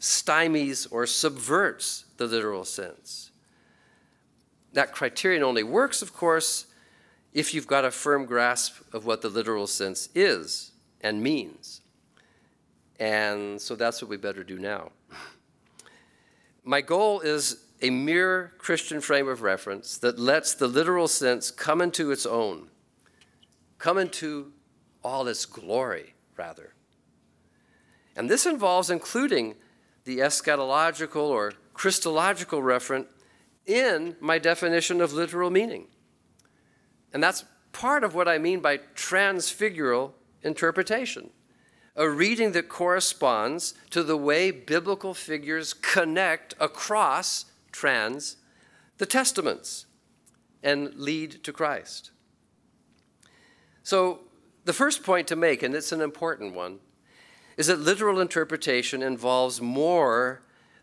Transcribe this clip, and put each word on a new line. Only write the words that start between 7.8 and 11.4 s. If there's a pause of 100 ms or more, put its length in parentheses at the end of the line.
a
firm
grasp (100)
of
what
the
literal
sense
is (280)
and
means. (1160)